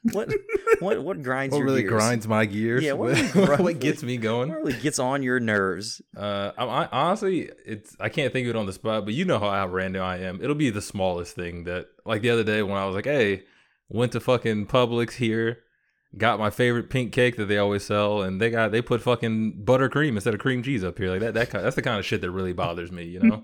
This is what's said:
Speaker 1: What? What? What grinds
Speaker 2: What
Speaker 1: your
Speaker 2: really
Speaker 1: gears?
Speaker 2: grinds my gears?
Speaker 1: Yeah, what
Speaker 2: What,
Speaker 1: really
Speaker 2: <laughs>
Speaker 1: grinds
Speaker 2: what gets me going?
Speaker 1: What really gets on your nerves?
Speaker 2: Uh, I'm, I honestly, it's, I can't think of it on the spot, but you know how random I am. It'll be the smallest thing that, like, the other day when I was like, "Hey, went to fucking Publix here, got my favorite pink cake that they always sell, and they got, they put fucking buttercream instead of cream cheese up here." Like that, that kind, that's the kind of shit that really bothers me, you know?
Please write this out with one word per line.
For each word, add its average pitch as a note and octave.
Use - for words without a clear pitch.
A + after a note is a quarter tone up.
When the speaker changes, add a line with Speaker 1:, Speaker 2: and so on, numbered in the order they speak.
Speaker 1:
What? A3
What? D4+
What -
grinds C3
Speaker 2:
What D3
Speaker 1:
your C#3
Speaker 2:
really C3
Speaker 1:
gears? G2
Speaker 2:
grinds A2
my A2
gears? A2+
Speaker 1:
Yeah, D3
what C#3
Speaker 2:
What, C#3+
Speaker 1:
really C4
Speaker 2:
<laughs> F#3+
Speaker 1:
grinds F3+
Speaker 2:
what E3+
gets C3+
me B2
going? A#2
Speaker 1:
What D#3+
really F3
gets C#3
on C3+
your B2+
nerves? G#2
Speaker 2:
Uh, G2+
I'm, B2
I C3+
honestly, F3
it's, A2
I G#2+
can't C3
think C3
of A2+
it -
on G#2
the F#2+
spot, A2
but G#2+
you D#3+
know D#3+
how G2
random F#2
I F#2
am. F#2
It'll C#3
be D3
the G#2
smallest F#2
thing F2
that, F2
like, G#2+
the A#2+
other A#2
day G#2+
when G2
I G2
was F#2+
like, F#2
"Hey, A2+
went A2+
to B2
fucking A2+
Publix A#2+
here, A2+
got G#2+
my G#2
favorite A#2+
pink B2
cake B2
that G#2+
they G2+
always G2+
sell, G#2
and F#2+
they A#2
got, A2+
they A2+
put A#2
fucking A2
buttercream C3
instead G#2+
of G2+
cream B2+
cheese A#2+
up F2+
here." F#2
Like F#2+
that, A2
that A2+
kind, F2+
that's B2
the C3
kind A#2
of F#2+
shit G2+
that F2+
really F#2
bothers F2
me, F2
you F2
know? A2